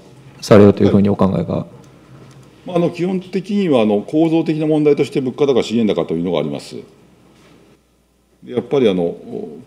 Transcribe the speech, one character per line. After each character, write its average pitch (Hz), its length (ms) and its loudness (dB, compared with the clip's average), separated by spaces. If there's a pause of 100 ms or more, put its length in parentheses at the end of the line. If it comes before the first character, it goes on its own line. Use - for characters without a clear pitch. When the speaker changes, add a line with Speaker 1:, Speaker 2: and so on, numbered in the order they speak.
(400)
Speaker 1:
う、 - 40 -20
さ 110 140 6
れ 104 80 10
る 101 80 8
と 104 100 -2
い 101 40 4
う 92 40 0
ふ 101 60 4
う 98 40 4
に 101 80 2
お 101 60 -2
考 98 100 0 (140)
え 87 40 -2
が。 - 120 -6
Speaker 2:
は - 100 -6
い。 - 1000 -20
ま 180 60 -8
あ、 - 40 0
あ - 20 0
の、 170 100 2
基 165 160 -6
本 190 160 -4
的 190 300 -8
に 202 180 0
は、 127 120 4
あ 107 40 2
の、 104 160 0
構 156 280 0
造 160 140 0
的 156 140 -4
な 156 100 -4
問 151 160 0
題 147 120 4
と 147 100 0
し - 40 -8
て 143 120 -4
物 127 120 -4
価 147 140 -2
高、 117 160 2
資 110 100 -8
源 107 220 0
高 80 120 -2
と - 60 -6
い 85 80 -4
う - 20 -4
の 90 80 -4
が 80 80 -2
あ 73 40 -2
り 76 60 -6
ま 71 100 -8
す。 - 160 -18 (1700)
で、 123 100 -16
や 123 60 -4
っ - 40 -2
ぱ 143 160 -2
り、 117 100 4
あ 95 40 2
の、 85 220 -2 (520)